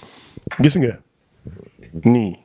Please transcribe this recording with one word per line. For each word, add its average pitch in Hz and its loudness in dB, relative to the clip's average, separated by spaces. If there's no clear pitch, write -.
Gis 151 4
nga? 123 -2
Nii. 110 2